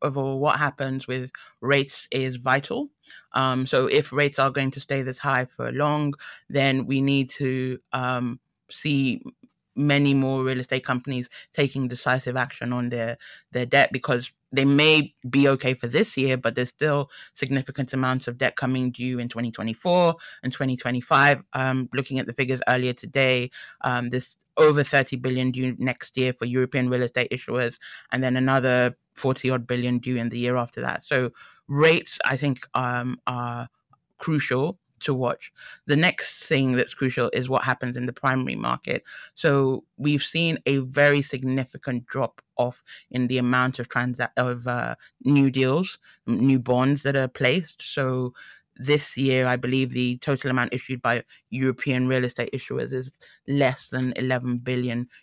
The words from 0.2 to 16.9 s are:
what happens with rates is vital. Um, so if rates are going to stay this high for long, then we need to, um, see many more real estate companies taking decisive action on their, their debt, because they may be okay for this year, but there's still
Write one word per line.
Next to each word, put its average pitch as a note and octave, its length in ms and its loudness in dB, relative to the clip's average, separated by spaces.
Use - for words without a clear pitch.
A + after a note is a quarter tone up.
what C#3+ 200 2
happens C3+ 500 -2
with B2+ 220 -6
rates C#3 520 0
is C3 240 -2
vital. C#3 520 -2
Um, C3 340 0
so C3 200 2
if C#3+ 260 2
rates C#3+ 260 0
are C3+ 120 2
going C3+ 200 -2
to C3+ 100 -10
stay C#3 220 -4
this B2+ 160 -8
high C3 260 0
for B2 280 -8
long, D3 420 0
then C3+ 380 0
we C3+ 140 0
need C#3 300 2
to, C3 480 -4
um, B2 460 -2
see C3+ 500 0
many C#3+ 380 4
more C3+ 300 2
real C3 160 -2
estate B2+ 240 -4
companies B2+ 440 -4
taking C#3 360 0
decisive B2 480 -2
action B2+ 360 -4
on B2 180 -2
their, A#2 280 -4
their B2 160 -2
debt, C#3 260 6
because B2 380 -2
they C3+ 120 4
may D3 480 6
be C#3 200 6
okay C3 260 2
for A#2+ 140 -4
this D#3+ 280 0
year, C3 200 2
but A#2 180 -2
there's B2+ 140 -2
still C#3+ 420 -2